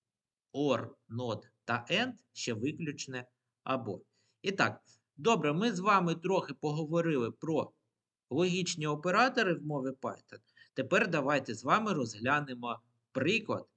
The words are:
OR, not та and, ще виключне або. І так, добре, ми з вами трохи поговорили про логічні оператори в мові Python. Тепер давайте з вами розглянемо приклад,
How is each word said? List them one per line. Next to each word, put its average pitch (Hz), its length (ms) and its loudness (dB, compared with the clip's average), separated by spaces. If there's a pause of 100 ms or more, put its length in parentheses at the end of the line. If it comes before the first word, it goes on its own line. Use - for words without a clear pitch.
(520)
OR, 135 360 0 (200)
not 117 340 -4 (220)
та 117 260 -2
and, 233 220 2 (200)
ще - 220 -4
виключне 135 720 -6 (360)
або. 110 400 -4 (400)
І 190 100 -2
так, 117 280 2 (360)
добре, 156 360 2
ми 214 200 2
з 175 80 -4
вами 185 340 4
трохи 170 400 0
поговорили 151 760 0
про 151 420 -2 (580)
логічні 175 560 0
оператори 185 680 2
в 143 120 -4
мові 139 240 -2
Python. 107 480 -8 (360)
Тепер 185 360 2
давайте 139 440 0
з 110 100 -10
вами 196 280 2
розглянемо 123 880 -2 (320)
приклад, 135 540 0 (100)